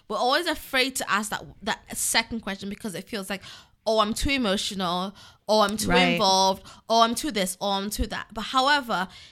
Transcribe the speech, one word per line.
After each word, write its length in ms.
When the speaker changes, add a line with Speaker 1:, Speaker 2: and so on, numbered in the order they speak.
Speaker 1:
We're 100
always 280
afraid 520
to 140
ask 200
that, 120
that 340
second 440
question 280
because 240
it 160
feels 200
like, 120
"Oh, 120
I'm 140
too 160
emotional," 840
"Oh, 120
I'm 160
too 120
Speaker 2:
Right. 240
Speaker 1:
involved," 500
"Oh, 140
I'm 140
too 160
this," 280
"Oh, 120
I'm 180
too 180
that." 240
But 100
however, 680